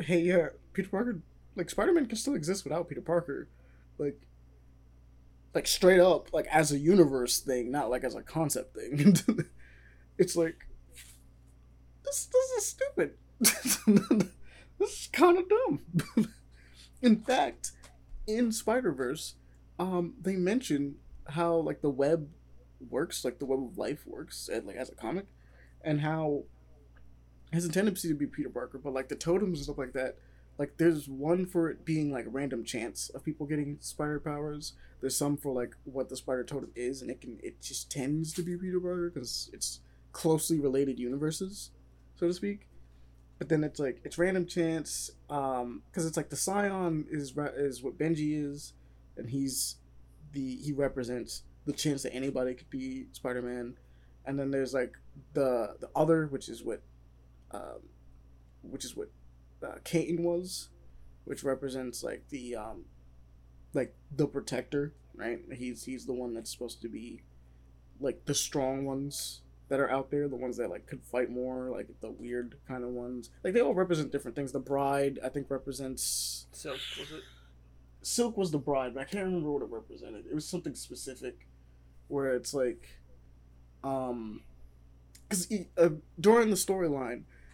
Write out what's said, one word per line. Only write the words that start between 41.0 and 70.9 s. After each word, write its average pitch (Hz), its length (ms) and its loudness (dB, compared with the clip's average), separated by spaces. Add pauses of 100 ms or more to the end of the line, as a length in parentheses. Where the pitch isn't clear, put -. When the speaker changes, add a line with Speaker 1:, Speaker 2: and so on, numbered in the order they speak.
Speaker 1:
so 175 100 0
to 175 80 2
speak. 202 340 -6 (720)
But 139 100 -6
then 156 140 6
it's, 151 160 -2
like, 131 260 0
it's - 140 -6
random 180 280 4
chance, 165 680 -2 (180)
um, 131 600 -2
'cause 170 140 0
it's, 156 100 -4
like, 151 140 -2
the 135 60 -6
Scion 190 720 0
is 143 280 -6
ra-, 143 180 -2
is 131 280 -2
what 131 140 -4
Benji 151 360 2
is, 147 400 -4 (440)
and 110 140 -8
he's 135 460 -2 (560)
the, 135 240 -6
he 143 160 -6
represents 127 720 -2 (220)
the 147 60 -2
chance 147 300 0
that - 120 -6
anybody 127 400 -2
could - 160 -18
be 131 420 -8
Spider-Man. 123 640 -6 (480)
And 139 140 -2
then 139 120 0
there's, 135 240 0
like, 127 240 -2 (360)
the, 123 460 2
the - 140 -12
other, 156 320 6
which 139 220 -6
is 117 160 -10
what, 113 180 -4 (680)
um, - 360 -12 (760)
which 127 220 -10
is - 120 -12
what, - 140 -8 (520)
uh, - 220 -10
Kaine 165 380 0
was, 175 460 -2 (560)
which - 200 -8
represents, 131 580 -4
like, - 260 -8
the, 123 280 -8
um, 107 300 -10 (880)
like, 127 200 -2 (200)
the 143 120 2
protector, 143 680 -2 (200)
right? - 260 -6 (120)
He's, 123 320 -8
he's 120 220 -10
the 127 60 -2
one 123 220 -4
that's 110 160 -8
supposed - 320 -10
to 117 60 -6
be, 110 340 -12 (800)
like, 135 260 -2
the 143 80 0
strong 135 500 0
ones 139 580 -6 (260)
that 139 120 2
are 135 100 4
out 135 200 -2
there, 147 180 2
the 131 80 -6
ones 123 220 -4
that, 110 120 -2
like, - 160 -10
could 127 180 -12